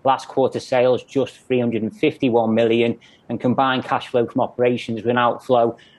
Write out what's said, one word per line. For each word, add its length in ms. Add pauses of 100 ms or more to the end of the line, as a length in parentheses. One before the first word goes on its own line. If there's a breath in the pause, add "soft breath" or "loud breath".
Last 220
quarter 320
sales, 440
just 420
three 140
hundred 240
and 120
fifty-one 600
million, 420 (300 soft breath)
and 120
combined 440
cash 240
flow 180
from 160
operations 600
with 100
an 60
outflow 600 (220 soft breath)